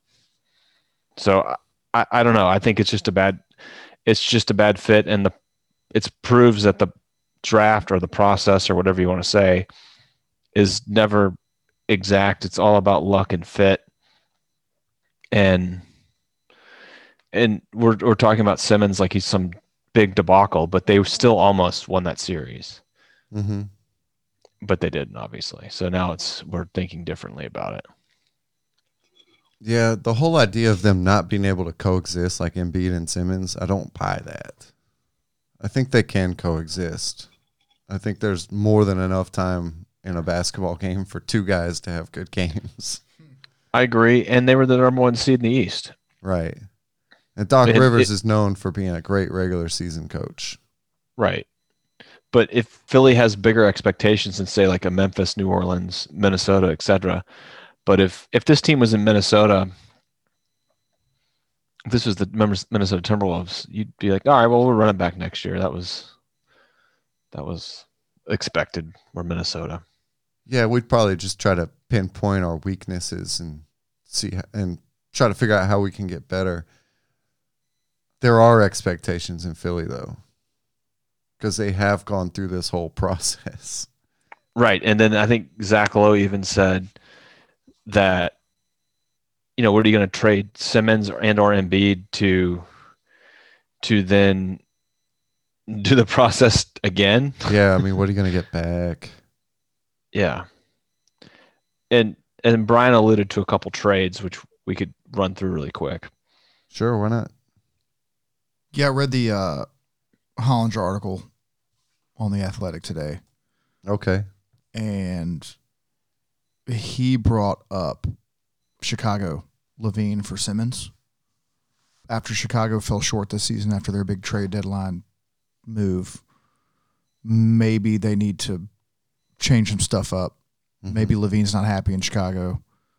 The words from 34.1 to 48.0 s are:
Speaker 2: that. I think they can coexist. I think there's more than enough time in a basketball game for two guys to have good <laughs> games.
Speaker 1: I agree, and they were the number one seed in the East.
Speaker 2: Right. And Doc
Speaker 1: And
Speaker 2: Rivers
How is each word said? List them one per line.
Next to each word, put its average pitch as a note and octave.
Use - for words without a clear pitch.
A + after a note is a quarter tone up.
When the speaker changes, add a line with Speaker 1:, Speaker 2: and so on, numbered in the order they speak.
Speaker 2:
that. -
I G#2
think C3
they A#2
can F#2
coexist. E2
I G2
think G2+
there's F#2
more G#2+
than G2
enough F#2
time F2+
in F2+
a E2+
basketball F2
game F#2+
for -
two G#2+
guys F2
to -
have E2
good F2+
<laughs> -
games. -
Speaker 1:
I B2
agree, A#2
and B2
they C3
were C3+
the B2+
number B2+
one B2
seed B2+
in A2+
the B2+
East. -
Speaker 2:
Right. F2+
And G2+
Doc C3
Speaker 1:
And A2+
Speaker 2:
Rivers B2